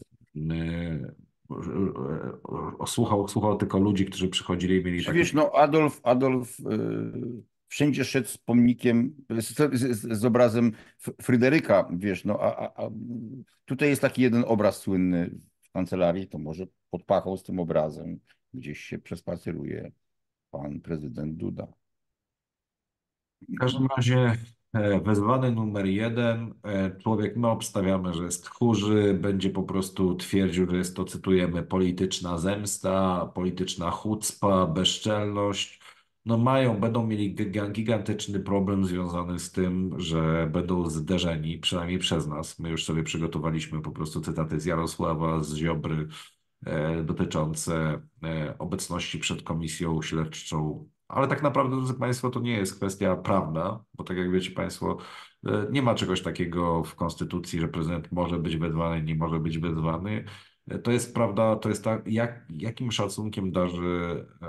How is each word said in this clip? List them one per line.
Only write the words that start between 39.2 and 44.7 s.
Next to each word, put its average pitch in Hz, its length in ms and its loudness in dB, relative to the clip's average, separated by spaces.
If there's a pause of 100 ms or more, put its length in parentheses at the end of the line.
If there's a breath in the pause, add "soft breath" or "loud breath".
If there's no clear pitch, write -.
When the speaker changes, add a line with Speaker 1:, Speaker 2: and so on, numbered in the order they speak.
Speaker 1:
z - 140 -10
tym, 92 480 0
że 80 520 2
będą 87 340 0
zderzeni, 80 720 -2
przynajmniej 87 400 -2
przez 80 280 0
nas. 76 320 -8
My 82 120 -6
już 80 140 -2
sobie 80 180 0
przygotowaliśmy 80 800 -4
po 76 80 -8
prostu 78 300 -6
cytaty 78 400 -4
z 76 40 -10
Jarosława, 82 800 -2